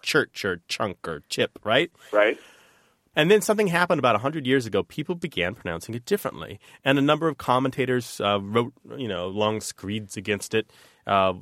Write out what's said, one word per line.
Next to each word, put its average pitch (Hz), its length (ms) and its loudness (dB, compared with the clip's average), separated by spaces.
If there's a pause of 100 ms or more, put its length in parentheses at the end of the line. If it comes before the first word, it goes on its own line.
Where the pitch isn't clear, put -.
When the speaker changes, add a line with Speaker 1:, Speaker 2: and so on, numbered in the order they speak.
Speaker 1:
church - 440 -6
or 90 200 -2
chunk - 400 -6
or 78 220 -10
chip, - 340 -4
right? 123 280 -2 (200)
Speaker 2:
Right. 104 280 4 (800)
Speaker 1:
And 156 140 4
then 214 120 8
something 214 240 0
happened 170 320 2
about 123 160 4
a 104 60 2
hundred 143 260 -4
years 131 200 2
ago. 98 180 0
People 165 320 -6
began 101 400 -2
pronouncing - 400 -8
it 120 100 -12
differently. - 520 -4 (260)
And 139 120 6
a 139 60 4
number 151 260 4
of 143 100 -4
commentators, 127 840 0
uh, 101 200 2
wrote, 110 320 0 (240)
you 131 120 -6
know, 90 200 -4
long 107 320 0
screeds 104 560 -8
against 101 380 -4
it. 110 160 0 (360)
Uh, 95 360 4